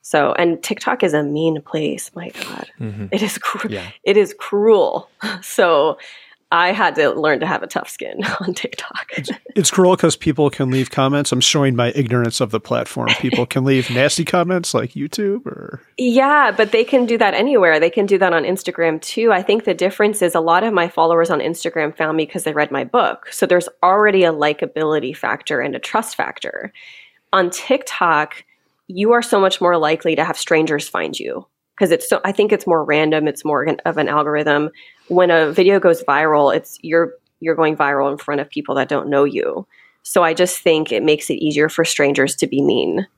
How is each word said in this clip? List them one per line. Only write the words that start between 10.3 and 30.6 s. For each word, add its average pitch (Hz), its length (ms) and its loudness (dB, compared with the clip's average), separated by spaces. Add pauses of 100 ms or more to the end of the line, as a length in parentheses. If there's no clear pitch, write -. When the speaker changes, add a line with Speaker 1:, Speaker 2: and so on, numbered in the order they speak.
Speaker 3:
can 131 200 -4
leave 131 200 0
comments. 139 420 0
I'm 127 80 0
showing 139 340 2
my 120 200 0
ignorance 123 460 0
of 117 100 -2
the 110 100 -2
platform. 120 480 -4 (100)
People 123 280 -2
can 131 180 -4
leave 131 260 0
nasty 139 340 0
comments 175 500 -2
like 120 180 -2
YouTube 202 540 -6
or - 340 -14 (160)
Speaker 1:
Yeah, 262 560 2
but 208 180 2
they 226 140 2
can 247 220 2
do 226 120 0
that 208 160 2
anywhere. 190 460 4
They 170 100 4
can 202 160 0
do 196 120 2
that 180 160 2
on 160 100 2
Instagram 170 560 -2
too. 226 320 0
I 185 100 2
think 208 220 0
the 190 100 0
difference 208 460 0
is 175 140 0
a 170 60 2
lot 170 240 2
of 226 100 -2
my 175 140 2
followers 165 420 2
on 151 100 0
Instagram 165 560 -4
found 156 220 -2
me 156 80 0
'cause 156 180 -10
they 156 80 -2
read 147 180 0
my 135 140 -4
book. - 480 -2
So - 140 0
there's 175 220 2 (140)
already 190 420 4
a 165 80 2
likability 151 840 -2
factor 135 460 -4
and 139 120 -6
a - 60 -8
trust - 340 -4
factor. - 580 -8 (600)
On 185 180 2
TikTok, 170 960 -2 (420)
you 196 260 0
are 240 100 4
so 226 180 2
much 190 200 2
more 175 160 4
likely 160 380 0
to 151 100 0
have 160 140 -4
strangers 156 500 0